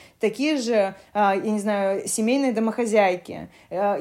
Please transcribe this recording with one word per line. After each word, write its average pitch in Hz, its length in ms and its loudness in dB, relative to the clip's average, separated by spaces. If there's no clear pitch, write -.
такие 262 380 0
же, 220 360 0
а, 202 200 4
я 214 140 -2
не 214 100 0
знаю, 196 480 -2
семейные 254 440 0
домохозяйки. 208 1000 0
Э, 196 300 0